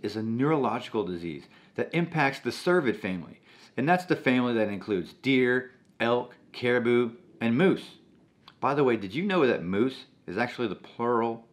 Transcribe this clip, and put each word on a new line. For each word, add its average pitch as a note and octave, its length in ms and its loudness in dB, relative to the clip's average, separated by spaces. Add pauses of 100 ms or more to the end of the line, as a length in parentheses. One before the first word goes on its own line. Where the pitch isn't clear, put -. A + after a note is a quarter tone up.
is G#2 140 -6
a A2 60 -4
neurological A#2 840 0
disease E2+ 400 -8 (320)
that - 180 -4
impacts D#3+ 460 0
the B2 100 -4
cervid E3 460 0
family, F#2 440 -8 (360)
and C3 120 0
that's F3+ 160 2
the D3+ 120 0
family B2 380 2
that A2 140 2
includes F#2 440 -4
deer, B2+ 600 2 (260)
elk, A#2+ 360 0 (180)
caribou, A#2+ 600 2 (280)
and A#2 160 0
moose. E3 300 2 (720)
By C3 140 0
the C#3+ 100 2
way, A#2+ 120 4
did G2 180 -6
you E3 100 -4
know F#3 220 2
that A2+ 160 2
moose G2+ 440 0 (200)
is F2 120 -6
actually A#2+ 300 -2
the F2+ 60 -8
plural A#2 800 -2